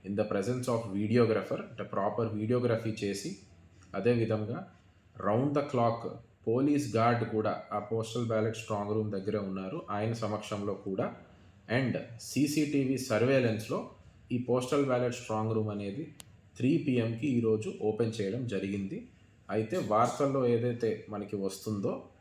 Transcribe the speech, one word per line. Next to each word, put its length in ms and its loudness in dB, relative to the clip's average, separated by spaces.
In 140 -6
the 100 2
presence 420 -2
of 140 0
videographer, 680 2
అంటే 240 -10
ప్రాపర్ 480 -2
వీడియోగ్రఫీ 640 0
చేసి, 360 -4
అదేవిధంగా 640 2
round 360 2
the 140 2
clock 340 2
పోలీస్ 480 2
గార్డ్ 380 4
కూడా 220 0
ఆ 100 -2
పోస్టల్ 460 -2
బ్యాలెట్ 300 2
స్ట్రాంగ్ 360 -4
రూమ్ 180 0
దగ్గరే 300 -2
ఉన్నారు, 380 -4
ఆయన 240 0
సమక్షంలో 600 -4
కూడా. 320 -2
And 260 2
సీసీటీవీ 760 2
సర్వేలెన్స్‌లో 800 2
ఈ 120 0
పోస్టల్ 440 2
బ్యాలెట్ 280 2
స్ట్రాంగ్ 400 -2
రూమ్ 160 0
అనేది 340 -6
త్రీ 240 2
పీఎంకి 500 0
ఈరోజు 400 4
ఓపెన్ 300 0
చేయడం 340 -2
జరిగింది. 520 -2
అయితే 280 0
వార్తల్లో 640 2
ఏదైతే 420 2
మనకి 280 -6
వస్తుందో 560 -2